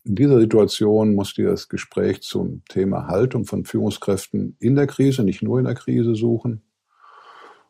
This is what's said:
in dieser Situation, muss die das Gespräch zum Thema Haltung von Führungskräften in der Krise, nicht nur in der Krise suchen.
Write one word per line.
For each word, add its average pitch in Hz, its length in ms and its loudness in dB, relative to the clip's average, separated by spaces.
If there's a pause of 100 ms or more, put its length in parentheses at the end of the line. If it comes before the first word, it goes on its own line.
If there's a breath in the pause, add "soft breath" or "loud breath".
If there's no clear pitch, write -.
in 104 120 -4
dieser 135 240 6
Situation, 107 760 4
muss 98 180 -2
die 107 120 -4
das 95 240 -2
Gespräch - 540 -4
zum 90 460 -6
Thema 92 380 -2
Haltung 107 400 0
von 95 180 -6
Führungskräften 101 960 -4
in 127 160 2
der 139 120 4
Krise, 131 360 0
nicht 95 200 0
nur 113 180 0
in 127 40 0
der 120 120 -2
Krise 117 380 0
suchen. 113 480 -2 (1080 loud breath)